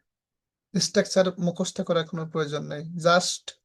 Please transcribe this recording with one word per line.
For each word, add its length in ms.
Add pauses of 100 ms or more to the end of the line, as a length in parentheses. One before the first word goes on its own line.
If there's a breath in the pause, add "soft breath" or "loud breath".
(800)
স্ট্রাকচার 440 (140)
মুখস্থ 420
করার 280
কোনো 180
প্রয়োজন 400
নেই। 180 (120)
Just 480 (200)